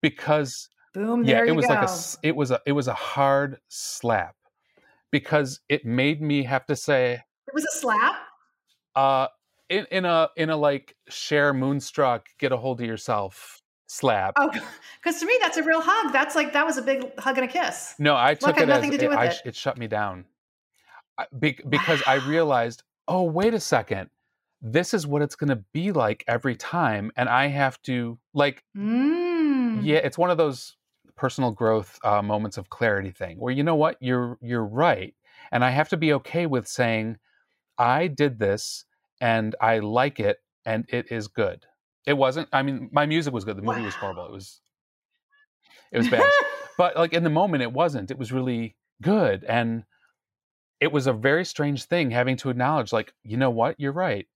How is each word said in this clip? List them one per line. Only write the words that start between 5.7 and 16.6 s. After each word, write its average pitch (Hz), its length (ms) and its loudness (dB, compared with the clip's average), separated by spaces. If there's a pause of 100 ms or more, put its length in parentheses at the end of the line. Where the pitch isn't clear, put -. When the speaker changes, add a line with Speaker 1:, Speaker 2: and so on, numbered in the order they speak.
Speaker 1:
made 131 380 0
me 143 220 0
have 131 220 -2
to 147 100 -2
say 127 460 0 (240)
Speaker 2:
It - 80 -16
was 302 100 -2
a - 140 -6
slap? 240 380 2 (760)
Speaker 1:
Uh, 135 340 4 (400)
in, 196 220 -2
in 185 160 -2
a, 165 300 4
in 160 140 -2
a, 156 60 0
like, 143 400 0 (120)
Cher 147 440 2
Moonstruck, 131 760 0 (100)
get 135 140 0
a 127 40 0
hold 120 240 -4
of 120 60 -4
yourself 107 760 -6 (240)
slap. 101 500 0
Speaker 2:
Oh, 285 140 2 (280)
<laughs> - 260 -20
'cause 330 160 -2
to 330 60 -4
me, 466 140 2
that's 339 160 0
a 320 60 -2
real 320 200 2
hug. 330 300 2
That's 277 220 0
like, 294 200 0
that 294 100 4